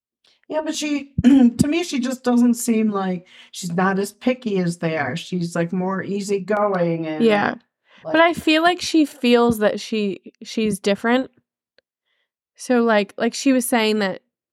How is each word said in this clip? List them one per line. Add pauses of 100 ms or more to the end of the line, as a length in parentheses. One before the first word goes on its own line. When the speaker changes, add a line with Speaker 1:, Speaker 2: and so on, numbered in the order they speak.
(480)
Speaker 1:
Yeah,
but
she,
<clears throat>
to
me,
she
just
doesn't
seem
like, (260)
she's
not
as
picky
as
they
are.
She's,
like,
more
easygoing
and,
Speaker 2:
Yeah. (480)
Speaker 1:
like
Speaker 2:
But
I
feel
like
she
feels
that
she, (100)
she's
different. (1200)
So,
like,
like,
she
was
saying
that, (320)